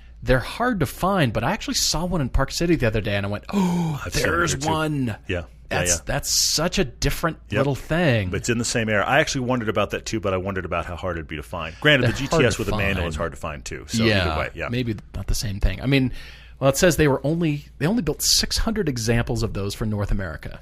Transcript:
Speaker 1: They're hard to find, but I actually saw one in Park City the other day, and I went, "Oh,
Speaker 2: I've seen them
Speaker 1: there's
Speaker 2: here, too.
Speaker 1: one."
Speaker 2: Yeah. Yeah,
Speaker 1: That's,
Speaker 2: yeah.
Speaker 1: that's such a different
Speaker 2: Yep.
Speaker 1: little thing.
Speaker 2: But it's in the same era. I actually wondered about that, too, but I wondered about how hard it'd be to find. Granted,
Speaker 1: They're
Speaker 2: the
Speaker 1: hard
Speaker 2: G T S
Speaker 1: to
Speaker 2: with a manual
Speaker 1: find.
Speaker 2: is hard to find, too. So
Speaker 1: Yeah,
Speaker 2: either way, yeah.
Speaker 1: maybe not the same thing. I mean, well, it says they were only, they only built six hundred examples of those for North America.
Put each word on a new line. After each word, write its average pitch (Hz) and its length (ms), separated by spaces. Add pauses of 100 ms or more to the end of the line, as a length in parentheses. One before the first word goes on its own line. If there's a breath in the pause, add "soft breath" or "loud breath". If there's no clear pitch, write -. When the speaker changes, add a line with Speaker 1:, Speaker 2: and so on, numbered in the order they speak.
(220 soft breath)
Speaker 1:
They're 127 180
hard 233 400
to 131 60
find, 170 460
but 110 120
I 151 80
actually 233 220
saw - 300
one 180 160
in 127 80
Park - 220
City 170 260
the 123 100
other 107 140
day, 101 160
and 98 80
I 101 40
went, 101 240
"Oh, 175 520
Speaker 2:
I've - 80
seen - 120
them 151 80
Speaker 1:
there's 170 200
Speaker 2:
here, 135 80
too. 151 80
Speaker 1:
one." 151 480 (120)
Speaker 2:
Yeah. 87 160 (240)
Yeah, 127 120
Speaker 1:
That's, 87 160
Speaker 2:
yeah. - 100
Speaker 1:
that's - 480
such 180 240
a 185 60
different - 540 (120)
Speaker 2:
Yep. 101 80
Speaker 1:
little 131 160
thing. 123 560
Speaker 2:
But 98 80
it's - 100
in 117 100
the 117 60
same 113 240
era. 104 160
I 135 140
actually 143 280
wondered 120 220
about 104 220
that, - 160
too, 110 140
but 98 120
I 92 40
wondered 92 280
about 85 220
how 87 80
hard 87 220
it'd 78 100
be 76 100
to 73 60
find. 82 380
Granted, 143 240
Speaker 1:
They're 117 80
Speaker 2:
the - 60
Speaker 1:
hard 135 120
Speaker 2:
G 165 80
T 135 80
S 110 80
Speaker 1:
to - 80
Speaker 2:
with 95 60
a 104 80
manual 98 220
Speaker 1:
find. 82 100
Speaker 2:
is 78 80
hard 82 160
to - 60
find, 73 260
too. 69 240
So 113 160
Speaker 1:
Yeah, 101 260
Speaker 2:
either 80 100
way, 64 140
yeah. 78 140
Speaker 1:
maybe 117 260 (220)
not 95 100
the - 80
same 101 240
thing. 98 240
I - 40
mean, 131 260 (480 loud breath)
well, 135 100
it - 60
says 180 200
they 156 120
were 131 180
only, 156 380 (140)
they 139 80
only 226 160
built 147 200
six - 360
hundred 208 300
examples 117 540
of 104 120
those 101 200
for 117 120
North 104 260
America. 90 500